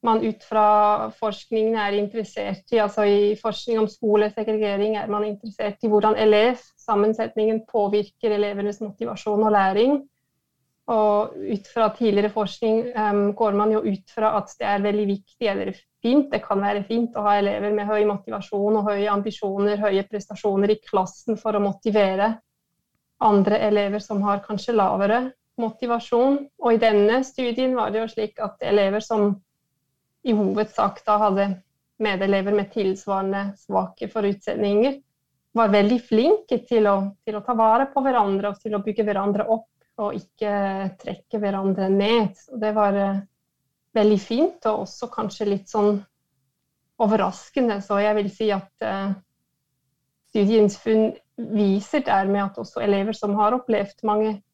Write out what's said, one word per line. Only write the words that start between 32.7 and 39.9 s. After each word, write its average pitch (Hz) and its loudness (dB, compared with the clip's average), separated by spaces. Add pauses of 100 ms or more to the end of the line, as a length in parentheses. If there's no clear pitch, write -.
tilsvarende 196 -4
svake 190 -6
forutsetninger, 208 0 (540)
var 226 2
veldig 208 4
flinke 254 2
til 214 2
å, 196 2 (260)
til 214 -8
å 208 -10
ta 247 -4
vare 226 4
på 269 -2
hverandre 202 0
og 202 -12
til 214 -6
å 202 -2
bygge 214 -2
hverandre 202 -2
opp 226 -2 (300)